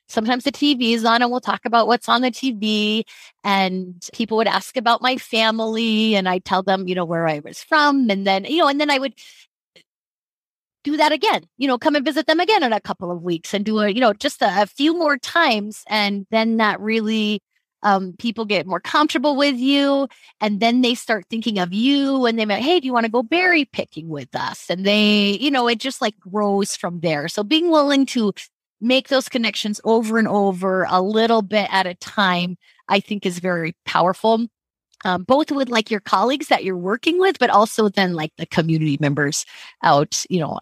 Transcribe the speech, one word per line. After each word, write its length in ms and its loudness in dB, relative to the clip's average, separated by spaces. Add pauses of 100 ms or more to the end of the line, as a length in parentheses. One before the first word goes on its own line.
sometimes 360 -2
the 80 0
T 220 2
V 180 0
is 120 0
on 160 4
and 120 2
we'll 80 -2
talk 240 -4
about 240 2
what's 200 0
on 140 2
the 80 0
T 220 -4
V. 520 -2 (380)
And 580 -2 (120)
people 240 -4
would 100 2
ask 300 -2
about 260 2
my 140 0
family 1000 0
and 140 0
I 100 0
tell 240 -2
them, 240 -2
you 80 -4
know, 100 -2
where 220 -2
I 140 -2
was 200 -18
from. 480 2
And 160 -2
then, 200 0
you 140 -2
know, 100 4
and 120 0
then 80 0
I 100 2
would 160 -6 (1700)
do 120 -2
that 140 4
again, 380 0 (100)
you 80 0
know, 100 2
come 200 0
and 80 0
visit 240 -2
them 100 2
again 240 2
in 100 0
a 80 0
couple 300 -8
of 120 -8
weeks 300 -4
and 120 -2
do 160 0
a, 80 2
you 120 -2
know, 120 4
just 300 -4
a, 200 2
a 40 2
few 300 0
more 220 0
times. 720 -2
And 420 -2
then 280 0
that 220 2
really, 640 -2 (400)
um, 340 0
people 280 -6
get 200 0
more 140 -4
comfortable 560 0
with 220 0
you. 500 2 (340)
And 200 -2
then 220 2
they 120 2
start 340 -4
thinking 300 -4
of 160 -2
you 520 2
and 120 0
they 60 0
might, 180 -2
"Hey, 160 2
do 80 -2
you 60 -2
wanna 160 0
go 160 0
berry 400 2
picking 440 -10
with 280 -10
us?" 340 -8
And 160 -2
they, 540 4
you 100 0
know, 160 0
it 140 0
just, 200 -8
like, 200 -4
grows 560 -2
from 240 -6
there. 260 0
So 160 -4
being 280 2
willing 360 4
to 260 0 (460)
make 300 0
those 200 0
connections 560 -4
over 340 2
and 100 2
over 640 0
a 100 4
little 400 2
bit 300 -2
at 160 0
a 80 -8
time, 640 -2 (300)
I 120 2
think 240 -8
is 140 -4
very 360 -4 (120)
powerful. 600 0 (580)
Um, 180 -2
both 280 2
with, 200 -2
like, 200 -2
your 100 -2
colleagues 480 0
that 140 2
you're 140 -4
working 420 -2
with, 200 2
but 100 2
also 400 4
then, 240 0
like, 240 -6
the 80 -8
community 560 0
members 460 -2 (360)
out, 460 2
you 120 0
know, 220 -6